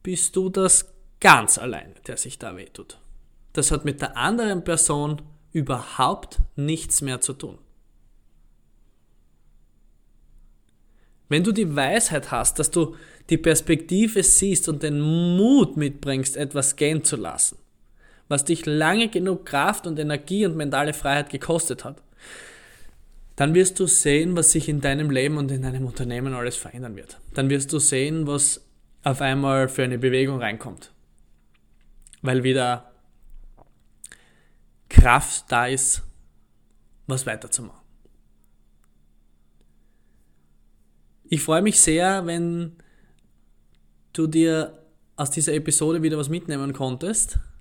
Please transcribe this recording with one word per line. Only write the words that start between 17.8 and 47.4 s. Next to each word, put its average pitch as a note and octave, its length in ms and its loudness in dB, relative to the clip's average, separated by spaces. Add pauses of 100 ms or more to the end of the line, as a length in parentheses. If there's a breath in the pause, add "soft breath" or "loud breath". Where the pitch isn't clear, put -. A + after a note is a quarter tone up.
was C#3+ 160 -2
dich D#3+ 220 -2
lange D#3 420 2
genug F#3 380 -4
Kraft E3 420 -2
und D#3 100 -6
Energie D3+ 480 -2
und D#3+ 120 -2
mentale D3 360 -2
Freiheit C#3+ 360 -2
gekostet D#3+ 560 -4
hat, C#3+ 180 -14 (1300 loud breath)
dann D3 160 2
wirst F#3 260 4
du F#3+ 80 2
sehen, D#3+ 500 2
was D#3+ 140 4
sich D#3+ 180 0
in D3 120 -2
deinem D3 280 0
Leben C#3 280 0
und C#3 140 -4
in C3 120 -4
deinem C3 220 -4
Unternehmen B2 480 -6
alles A#2+ 220 -6
verändern A#2+ 400 -12
wird. - 240 -20 (140)
Dann C3+ 160 0
wirst C#3 240 -2
du D3+ 60 0
sehen, D3 480 0
was - 380 -2 (380)
auf C#3 180 0
einmal C3+ 460 0
für C3 160 -4
eine B2 140 -2
Bewegung C3 420 0
reinkommt. A2 540 -10 (1300)
Weil C3 220 0
wieder B2 500 -2 (1900 soft breath)
Kraft - 600 8
da A#2+ 160 2
ist, - 380 -2 (1040)
was C3 180 -6
weiterzumachen. A2 580 -10 (3500)
Ich D3+ 140 0
freue E3 220 2
mich G#3+ 180 4
sehr, F3 460 2
wenn E3+ 500 -4 (1400 soft breath)
du D#3+ 140 -2
dir D#3+ 580 0 (320)
aus C#3 140 -4
dieser D#3 220 -2
Episode D#3 500 0
wieder D#3 140 0
was C#3+ 120 -6
mitnehmen D3 420 -6
konntest. C3+ 680 -4 (220)